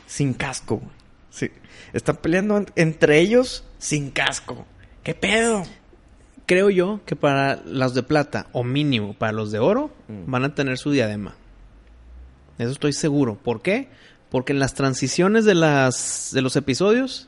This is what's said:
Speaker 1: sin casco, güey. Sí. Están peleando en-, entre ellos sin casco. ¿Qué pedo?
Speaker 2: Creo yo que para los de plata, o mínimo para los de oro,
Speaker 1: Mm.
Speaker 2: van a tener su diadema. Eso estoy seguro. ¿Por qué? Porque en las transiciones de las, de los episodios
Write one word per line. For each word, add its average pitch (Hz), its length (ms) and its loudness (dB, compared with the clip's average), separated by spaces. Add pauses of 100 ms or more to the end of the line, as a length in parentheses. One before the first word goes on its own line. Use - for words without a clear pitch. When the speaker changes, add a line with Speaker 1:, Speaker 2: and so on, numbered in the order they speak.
Speaker 1:
sin 139 280 -2
casco, 127 440 -6
güey. - 140 -16 (400)
Sí. - 180 -8 (420)
Están 147 260 -2
peleando 208 400 0
en-, 202 180 -2
entre 156 440 4
ellos 240 460 2 (120)
sin 143 340 -6
casco. 135 540 -4 (380)
¿Qué - 100 -6
pedo? 220 500 0 (840)
Speaker 2:
Creo 190 240 4
yo 196 360 0
que 160 120 -6
para 139 480 0
los 131 280 -2
de 135 100 0
plata, 143 500 0
o 123 100 -2
mínimo 123 520 0
para 110 180 -2
los 107 180 -4
de 107 80 -2
oro, 226 320 2 (160)
Speaker 1:
Mm. 104 240 -10
Speaker 2:
van 127 140 0
a 143 100 -4
tener 135 220 -2
su 147 140 -4
diadema. 104 440 -2 (1200)
Eso 120 140 -4
estoy 143 220 -2
seguro. 143 420 0
¿Por 113 260 -6
qué? 226 280 -2 (420)
Porque 131 220 -2
en 139 60 0
las 135 140 0
transiciones 175 720 2
de 208 120 6
las, 143 760 2
de 131 100 0
los 127 140 0
episodios 214 720 0